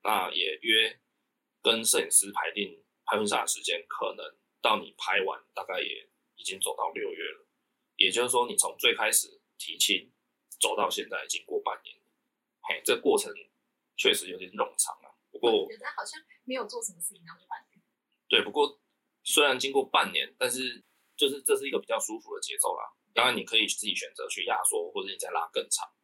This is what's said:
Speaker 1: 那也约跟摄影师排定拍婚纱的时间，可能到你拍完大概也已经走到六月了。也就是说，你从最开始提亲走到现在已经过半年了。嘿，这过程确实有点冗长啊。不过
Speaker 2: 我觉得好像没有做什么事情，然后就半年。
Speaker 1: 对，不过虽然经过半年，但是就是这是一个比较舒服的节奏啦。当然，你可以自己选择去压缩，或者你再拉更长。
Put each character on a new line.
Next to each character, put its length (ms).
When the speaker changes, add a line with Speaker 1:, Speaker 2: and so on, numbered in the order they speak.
Speaker 1:
那 280
也 300
约 380
跟 200
摄 200
影 100
师 220
排 180
定 320
拍 100
婚 100
纱 180
的 40
时 140
间， 260
可 280
能 200
到 200
你 160
拍 240
完 200
大 80
概 160
也 300
已 80
经 160
走 160
到 140
六 240
月 100
了。 240
也 160
就 100
是 80
说， 180
你 100
从 200
最 160
开 160
始 300
提 200
亲 340
走 160
到 140
现 200
在 140
已 60
经 160
过 160
半 200
年 140
了。 80
嘿， 200
这 160
过 180
程 160
确 180
实 160
有 80
点 140
冗 240
长 260
啊。 60
不 80
过 240
Speaker 2:
我 80
觉 60
得 80
好 80
像 180
没 100
有 140
做 160
什 80
么 80
事 140
情， 120
然 80
后 60
就 80
半 220
年。 120
Speaker 1:
对， 160
不 80
过 260
虽 180
然 160
经 140
过 140
半 260
年， 260
但 140
是 320
就 140
是 120
这 140
是 100
一 60
个 80
比 60
较 120
舒 220
服 160
的 60
节 160
奏 180
啦。 80
当 140
然， 100
你 80
可 140
以 100
自 120
己 140
选 200
择 160
去 160
压 180
缩， 280
或 120
者 60
你 80
再 140
拉 200
更 160
长。 240